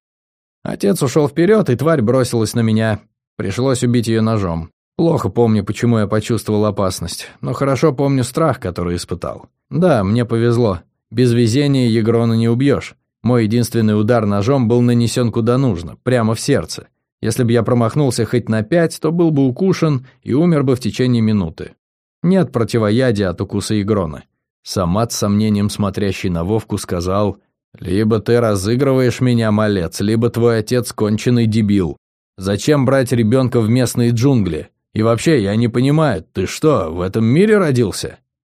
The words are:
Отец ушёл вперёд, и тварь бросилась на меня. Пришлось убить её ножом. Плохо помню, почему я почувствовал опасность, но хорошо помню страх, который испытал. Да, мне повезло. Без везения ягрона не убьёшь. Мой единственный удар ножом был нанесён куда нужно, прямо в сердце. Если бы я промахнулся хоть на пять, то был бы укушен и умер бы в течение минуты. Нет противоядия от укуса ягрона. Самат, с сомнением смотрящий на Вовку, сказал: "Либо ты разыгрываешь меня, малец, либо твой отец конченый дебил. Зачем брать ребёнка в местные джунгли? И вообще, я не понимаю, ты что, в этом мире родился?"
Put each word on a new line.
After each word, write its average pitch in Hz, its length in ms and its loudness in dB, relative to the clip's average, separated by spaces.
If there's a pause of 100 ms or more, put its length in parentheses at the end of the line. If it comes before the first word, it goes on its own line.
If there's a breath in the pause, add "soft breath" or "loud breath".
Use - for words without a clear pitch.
(640)
Отец 190 380 -2
ушёл 147 260 2
вперёд, 202 420 2
и 120 60 0
тварь 151 260 0
бросилась 120 520 0
на 127 60 -2
меня. 110 400 0 (380)
Пришлось 120 460 -2
убить 120 240 0
её 110 140 0
ножом. 98 480 -2 (280)
Плохо 165 320 0
помню, 110 340 2
почему 117 340 0
я 104 100 0
почувствовал 107 580 -2
опасность, 95 640 -4 (140)
но 139 120 -6
хорошо 139 380 0
помню 135 320 0
страх, 156 360 -2
который 87 380 -4
испытал. - 500 -10 (220)
Да, 143 340 2
мне 113 220 0
повезло. 117 560 0 (300)
Без 120 220 2
везения 127 540 2
ягрона 113 460 2
не 113 160 2
убьёшь. 123 460 0 (280)
Мой 120 220 2
единственный 110 540 0
удар 107 260 2
ножом 107 420 0
был 120 140 2
нанесён 120 500 0
куда 120 260 0
нужно, 107 460 -2
прямо 117 320 0
в - 40 -8
сердце. - 480 -4 (340)
Если 110 220 -2
бы 117 80 0
я 117 120 2
промахнулся 120 640 0
хоть 117 240 -2
на 110 140 -2
пять, 165 360 -2
то 156 120 -2
был 170 200 0
бы 139 160 2
укушен 156 580 0 (160 loud breath)
и 107 120 -6
умер 156 300 2
бы 131 120 2
в - 40 -2
течение 120 420 0
минуты. 104 500 -2 (500)
Нет 175 300 2
противоядия 110 760 0
от 85 120 -6
укуса 101 340 -4
ягрона. 98 480 -2 (400)
Самат, 101 480 -2
с - 60 -8
сомнением 104 520 0
смотрящий 98 600 -4
на 85 140 -4
Вовку, 104 340 -2
сказал: 92 600 -4 (420)
"Либо 107 400 0
ты 120 200 2
разыгрываешь 120 840 0
меня, 117 300 2
малец, 104 500 0
либо 117 280 0
твой 117 300 2
отец 120 320 -2
конченый 113 540 0
дебил. 101 520 0 (400)
Зачем 101 480 0
брать 131 260 2
ребёнка 120 500 2
в 107 80 0
местные 120 420 0
джунгли? 113 580 0 (240)
И 107 80 -2
вообще, 117 400 2
я 101 140 -2
не 120 120 2
понимаю, 127 640 0
ты - 140 -4
что, 110 440 0
в 90 100 -6
этом 107 240 -2
мире 196 320 4
родился?" 127 600 -2 (300)